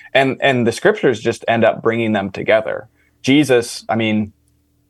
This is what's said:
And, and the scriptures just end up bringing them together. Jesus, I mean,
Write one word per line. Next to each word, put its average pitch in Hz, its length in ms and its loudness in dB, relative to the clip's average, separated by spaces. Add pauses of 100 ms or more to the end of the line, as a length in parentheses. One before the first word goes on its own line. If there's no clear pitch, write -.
(160)
And, 135 260 0
and 123 240 2
the 117 60 2
scriptures 156 480 0
just 117 280 -4
end 113 160 2
up - 200 0
bringing 113 300 0
them 98 180 -2
together. - 580 -2 (320)
Jesus, 131 640 2
I 110 80 -2
mean, 107 380 -2 (560)